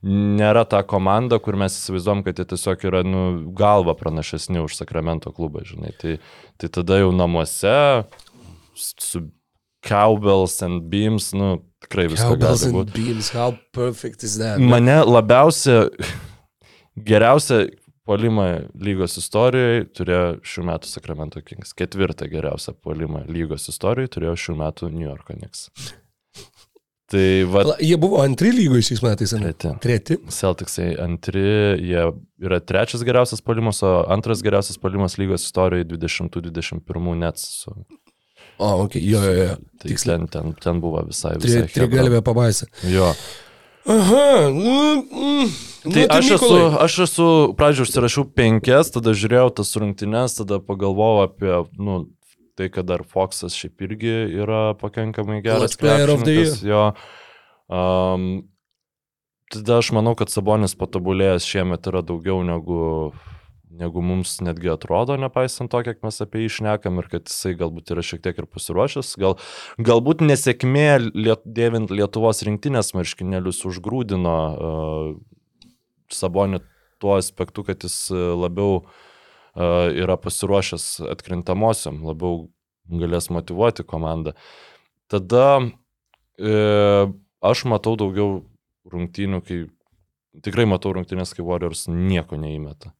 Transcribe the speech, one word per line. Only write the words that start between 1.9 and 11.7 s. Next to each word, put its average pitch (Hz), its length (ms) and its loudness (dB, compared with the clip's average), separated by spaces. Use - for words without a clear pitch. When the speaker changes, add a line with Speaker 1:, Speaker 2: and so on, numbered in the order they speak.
Speaker 1:
kad 92 160 -4
jie 90 60 -6
tiesiog 92 360 -4
yra, 92 200 0
nu, 95 180 0
galva 98 440 4
pranašesni 80 640 -6
už 78 160 -6
Sacramento 80 560 -6
klubą, 78 320 -8
žinai. 78 320 -14
Tai, 80 220 -6
tai - 120 -8
tada 90 300 2
jau 95 160 4
namuose 87 640 2
s-, - 260 -12
su - 260 -8
Cowbells 101 760 4
and 87 280 -4
Beams, 104 420 -2
nu, 98 300 -2